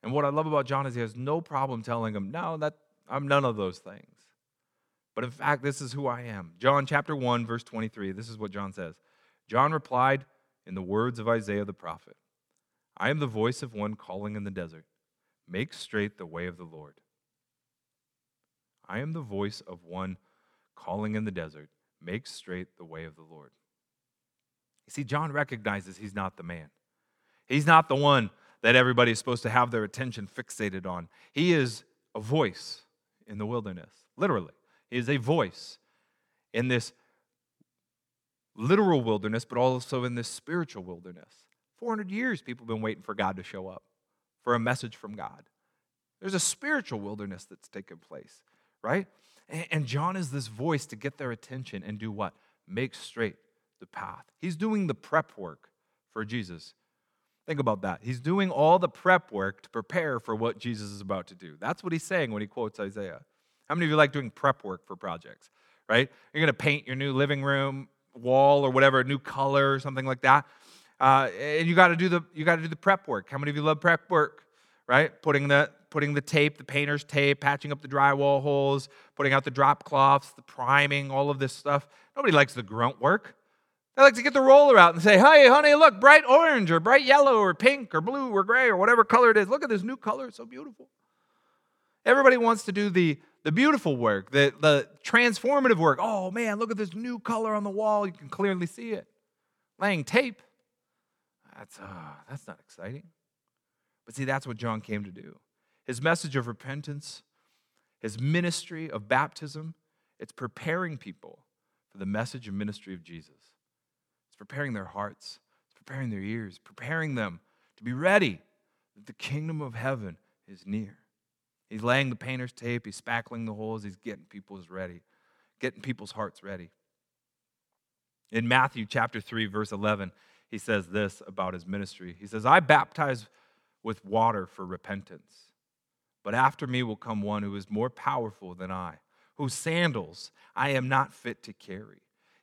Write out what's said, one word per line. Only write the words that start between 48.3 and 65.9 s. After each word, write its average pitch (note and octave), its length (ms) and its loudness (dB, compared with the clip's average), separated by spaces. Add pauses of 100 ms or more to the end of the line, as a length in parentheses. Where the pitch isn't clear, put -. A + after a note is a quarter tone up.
right? E3+ 260 -4 (400)
And, D#3+ 220 -12
and D#3 160 -2
John D3 300 -4
is E3+ 160 -6
this C3+ 160 -8
voice C3+ 400 -4
to - 80 -16
get C3+ 220 -12
their C3 140 -10
attention A#2 520 -14
and G#2 160 -12
do A2 120 -10
what? G2 220 -8 (320)
Make A#2 300 -8
straight - 400 -8 (440)
the F#2 60 -20
path. - 400 -16 (140)
He's E3+ 160 -8
doing G3+ 320 -4
the C3+ 80 -4
prep - 420 -4
work E2+ 320 -16 (420)
for A2 140 -8
Jesus. G2 480 -10 (720)
Think D3+ 140 -8
about G#2+ 240 -2
that. F#2+ 180 -6
He's B2 180 -8
doing F#3 300 -2
all F3 300 4
the F3 100 -2
prep - 420 2
work G2 300 -6
to - 80 -20
prepare C3 500 -6
for A2+ 160 -6
what A2+ 220 -4
Jesus G#2+ 320 -10
is G2+ 100 -16
about F#2+ 280 -8
to F#2+ 80 -20
do. E2 240 -20
That's B2 240 -8
what F3+ 100 -8
he's E3 100 -6
saying D#3+ 280 -4
when G#2 100 -6
he G#2 60 -8
quotes A2 320 -10
Isaiah. G2 440 -10 (460)
How D3 60 -4
many E3+ 100 -2
of D3+ 60 0
you D3+ 40 2
like D3 160 4
doing C3+ 200 -8
prep - 320 -2
work F#2 240 -12
for G2 80 -14
projects, E2 560 -14 (360)
right? B2 240 2 (220)